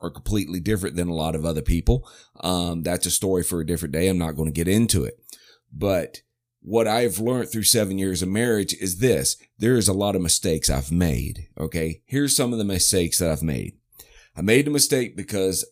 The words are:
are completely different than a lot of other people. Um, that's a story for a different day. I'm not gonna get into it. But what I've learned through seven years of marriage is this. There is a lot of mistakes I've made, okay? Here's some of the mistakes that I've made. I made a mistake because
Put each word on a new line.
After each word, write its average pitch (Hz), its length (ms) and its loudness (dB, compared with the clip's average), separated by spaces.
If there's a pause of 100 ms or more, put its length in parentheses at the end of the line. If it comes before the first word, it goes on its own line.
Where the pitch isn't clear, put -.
are 85 100 -8
completely 92 500 -4
different 95 340 -2
than 87 140 -2
a 85 60 -4
lot 80 200 -2
of 78 100 -4
other 80 180 -2
people. 113 460 2 (320)
Um, 87 420 -2
that's 87 240 -2
a 90 40 -4
story 92 320 0
for 85 180 -2
a 80 60 -4
different 82 260 -4
day. 85 160 2
I'm 92 100 2
not 80 180 -2
gonna 78 160 -2
get 82 160 0
into 104 360 4
it. - 140 -8 (540)
But 92 500 -2 (380)
what 110 260 0
I've 110 320 0
learned 120 320 -2
through 110 140 -4
seven 98 340 2
years 95 240 -2
of 92 60 -2
marriage 107 460 0
is 90 240 -4
this. 98 380 2 (220)
There 120 180 4
is 104 120 4
a 101 40 4
lot 101 220 0
of 92 80 2
mistakes 82 460 0
I've 69 240 0
made, 80 560 0 (100)
okay? 80 460 -4
Here's 139 320 0
some 123 160 0
of 117 60 -2
the 107 60 -2
mistakes 92 540 2
that 82 120 2
I've 78 120 -2
made. 64 360 -4 (580)
I 78 60 -6
made 127 260 4
a - 20 0
mistake 135 460 0
because 95 560 -2